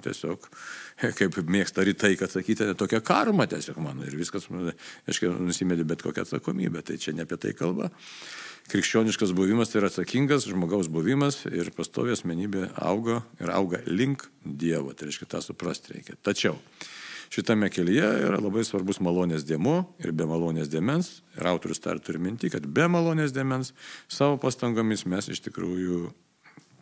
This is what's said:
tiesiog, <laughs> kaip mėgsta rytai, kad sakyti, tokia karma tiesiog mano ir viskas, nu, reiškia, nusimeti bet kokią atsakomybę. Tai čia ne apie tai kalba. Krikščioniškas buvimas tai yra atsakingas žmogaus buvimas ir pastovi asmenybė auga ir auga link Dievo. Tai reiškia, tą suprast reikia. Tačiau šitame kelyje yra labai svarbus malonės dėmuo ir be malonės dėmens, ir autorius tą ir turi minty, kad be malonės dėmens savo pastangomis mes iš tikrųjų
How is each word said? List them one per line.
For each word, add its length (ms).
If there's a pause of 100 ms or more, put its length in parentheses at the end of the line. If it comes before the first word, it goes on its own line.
tiesiog, 480 (280)
<laughs> 400
kaip 280
mėgsta 400
rytai, 320
kad 160
sakyti, 320 (120)
tokia 260
karma 460
tiesiog 320
mano 240
ir 120
viskas, 320
nu, 240 (320)
reiškia, 320
nusimeti 480
bet 200
kokią 200
atsakomybę. 600
Tai 120
čia 160
ne 140
apie 120
tai 140
kalba. 380 (760)
Krikščioniškas 640
buvimas 360
tai 140
yra 60
atsakingas 600
žmogaus 400
buvimas 560
ir 280
pastovi 400
asmenybė 640
auga 440 (160)
ir 160
auga 320
link 420 (140)
Dievo. 520
Tai 160
reiškia, 200
tą 120
suprast 480
reikia. 320
Tačiau 360 (720)
šitame 400
kelyje 360 (200)
yra 160
labai 240
svarbus 360
malonės 440
dėmuo 380 (180)
ir 100
be 140
malonės 440
dėmens, 500 (180)
ir 120
autorius 320
tą 120
ir 80
turi 200
minty, 280
kad 160
be 240
malonės 460
dėmens 360 (380)
savo 320
pastangomis 640
mes 240
iš 160
tikrųjų 640 (720)